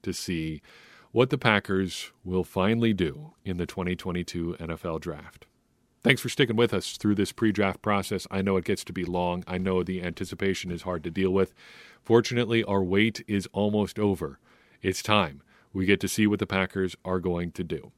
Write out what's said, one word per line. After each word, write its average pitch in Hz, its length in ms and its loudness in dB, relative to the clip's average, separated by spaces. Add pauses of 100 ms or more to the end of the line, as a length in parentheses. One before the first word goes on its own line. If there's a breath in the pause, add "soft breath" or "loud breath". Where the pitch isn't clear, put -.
to 95 100 -4
see 80 480 -4 (500 loud breath)
what 127 200 4
the 147 60 0
Packers 98 720 0 (120)
will 90 200 0
finally 113 500 2
do 87 400 -2 (100)
in 92 140 -6
the 87 80 -2
twenty 90 300 -4
twenty-two 87 640 -6
N 82 100 -8
F 82 160 -8
L 80 140 -4
Draft. 78 480 -12 (560)
Thanks 135 180 2
for 120 80 -6
sticking 117 260 2
with 113 180 4
us - 240 -4
through 104 180 2
this 98 160 0
pre-draft 101 500 0
process. 101 500 -2
I 98 100 -2
know 98 160 2
it 90 80 -2
gets 98 200 -2
to 90 80 -12
be 90 120 -4
long. 87 420 -2
I 92 100 -4
know 92 260 0
the 92 180 -4
anticipation 90 720 -4
is 85 120 -6
hard 87 200 -6
to 85 80 -6
deal 95 200 2
with. 95 220 2 (480 loud breath)
Fortunately, 117 640 4
our 98 200 0
wait 101 440 2
is 98 260 -2
almost 104 460 0
over. 87 400 0 (420 soft breath)
It's 95 220 -2
time. 90 400 2 (300 soft breath)
We 95 120 0
get 98 160 6
to 101 60 0
see 107 180 2
what 104 140 2
the 104 80 -2
Packers 95 480 0 (100)
are 92 140 0
going 87 320 -2
to - 120 -6
do. - 340 -8